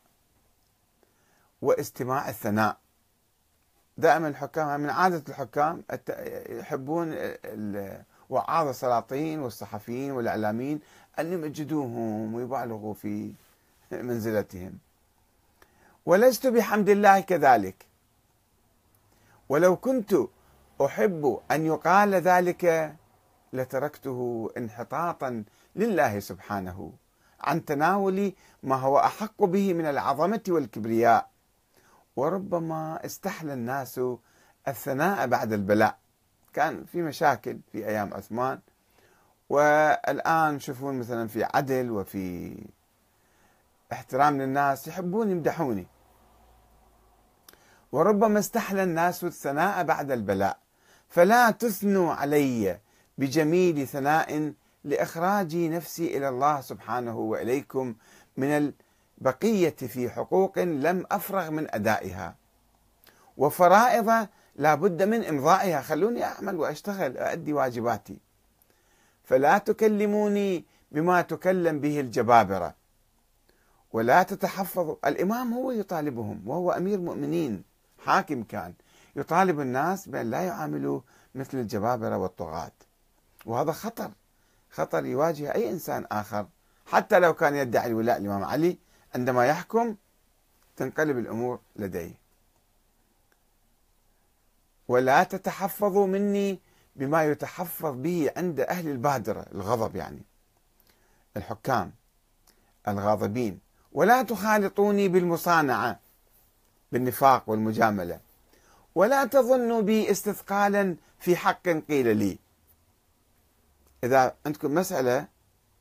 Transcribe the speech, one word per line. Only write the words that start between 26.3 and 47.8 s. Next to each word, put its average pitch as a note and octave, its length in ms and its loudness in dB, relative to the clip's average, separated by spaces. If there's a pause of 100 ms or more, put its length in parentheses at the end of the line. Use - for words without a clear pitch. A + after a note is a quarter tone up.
عن D#3 240 -4
تناول F#3+ 680 0 (300)
ما C3 120 0
هو C3+ 240 4
أحق - 440 0
به G3 300 2
من E3 120 -2
العظمة C#3+ 640 0
والكبرياء. A2+ 800 2 (840)
وربما D#3+ 920 -4
استحلى D#3+ 480 -8
الناس B2+ 480 -4 (640)
الثناء C#3 600 -2
بعد A#2 260 0
البلاء، G#2 440 2 (560)
كان C#3+ 320 -2
في F3 160 -6
مشاكل C3 580 -2 (120)
في A2 160 -8
أيام G#2+ 260 -2
عثمان، B2 460 -4 (920)
والآن D3 1080 2
شوفون C3+ 400 -6
مثلًا A#2 280 -4
في A2 160 -2
عدل B2+ 480 0
وفي F#2 640 -6 (1400)
احترام C3+ 500 0
للناس C#3 460 -2
يحبون F#3 420 -2
يمدحوني. D3+ 580 -2 (2000)